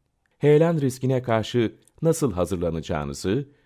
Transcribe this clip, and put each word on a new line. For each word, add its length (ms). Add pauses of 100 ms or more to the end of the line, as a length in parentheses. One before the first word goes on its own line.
(380)
Heyelan 400
riskine 440
karşı 540 (260)
nasıl 320
hazırlanacağınızı 1160 (160)